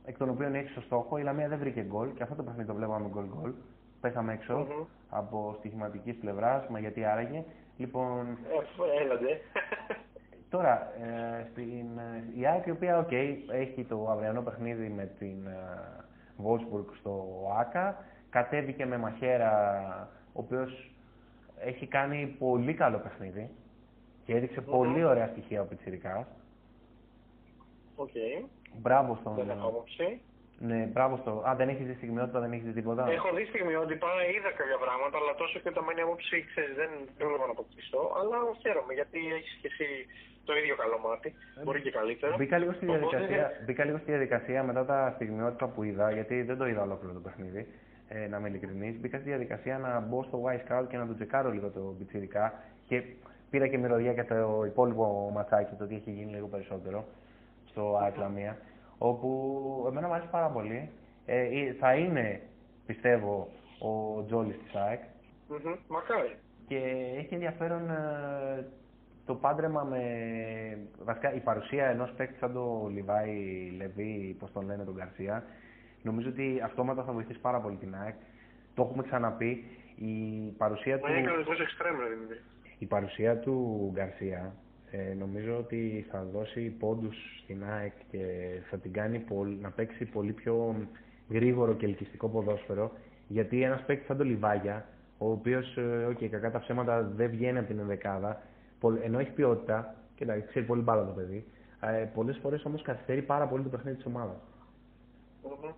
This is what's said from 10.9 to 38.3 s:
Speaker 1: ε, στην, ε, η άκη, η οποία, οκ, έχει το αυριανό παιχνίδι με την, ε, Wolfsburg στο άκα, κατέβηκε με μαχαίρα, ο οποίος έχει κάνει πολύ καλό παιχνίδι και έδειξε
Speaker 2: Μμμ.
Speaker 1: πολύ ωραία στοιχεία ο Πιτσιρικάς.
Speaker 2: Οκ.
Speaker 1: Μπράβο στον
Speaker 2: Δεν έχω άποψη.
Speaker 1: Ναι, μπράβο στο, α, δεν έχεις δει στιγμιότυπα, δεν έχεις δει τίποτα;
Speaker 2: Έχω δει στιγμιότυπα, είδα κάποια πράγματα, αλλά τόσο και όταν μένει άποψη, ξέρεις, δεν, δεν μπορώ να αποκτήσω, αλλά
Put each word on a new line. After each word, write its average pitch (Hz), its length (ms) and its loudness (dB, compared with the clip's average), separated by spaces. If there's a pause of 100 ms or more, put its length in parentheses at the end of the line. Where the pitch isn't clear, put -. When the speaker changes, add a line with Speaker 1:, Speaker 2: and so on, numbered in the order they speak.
Speaker 1:
ε, 117 480 -4
στην, 120 480 -8
ε, 117 260 -8 (160)
η 127 60 4
άκη, 175 220 4
η 170 40 -2
οποία, 175 260 4
οκ, 165 140 2 (400)
έχει 127 360 -2
το 110 220 -2
αυριανό 110 320 0
παιχνίδι 117 460 -4
με 98 300 -6
την, 95 280 -6
ε, 90 580 -10 (400)
Wolfsburg 113 400 2 (140)
στο 98 280 -4 (320)
άκα, 190 460 0 (260)
κατέβηκε 135 560 2
με 123 120 0
μαχαίρα, 117 540 4 (800)
ο 120 80 -6
οποίος 127 500 -4 (680)
έχει 127 280 -6
κάνει 143 520 0
πολύ 127 360 4
καλό 123 240 6
παιχνίδι 101 520 -8 (720)
και 117 120 0
έδειξε 123 240 0
Speaker 2:
Μμμ. 123 100 -10
Speaker 1:
πολύ 131 340 6
ωραία 120 220 8
στοιχεία 107 360 -4
ο - 20 0
Πιτσιρικάς. 95 640 -6 (1700)
Speaker 2:
Οκ. - 140 -6 (720)
Speaker 1:
Μπράβο 123 380 8
στον 107 140 -4
Speaker 2:
Δεν 101 160 0
έχω 101 180 -2
άποψη. 165 520 -2 (500)
Speaker 1:
Ναι, 113 100 2 (120)
μπράβο 131 240 4
στο, 107 320 -2
α, 131 60 4
δεν 127 140 4
έχεις 135 180 -2
δει 127 80 -6
στιγμιότυπα, 120 460 -2
δεν 117 120 -2
έχεις 117 140 -4
δει 113 60 -4
τίποτα; 117 380 2
Speaker 2:
Έχω 170 260 2
δει 214 80 0
στιγμιότυπα, 165 640 0 (260)
είδα 196 160 0 (100)
κάποια 135 240 2
πράγματα, 135 360 0
αλλά 143 220 2
τόσο 165 200 -2
και 180 60 -2
όταν 170 160 0
μένει 165 220 0
άποψη, 170 300 0 (140)
ξέρεις, 143 300 -2
δεν, 160 100 0 (280)
δεν 151 100 0
μπορώ 143 220 2
να 113 60 -2
αποκτήσω, - 440 -4 (200)
αλλά 220 160 2 (260)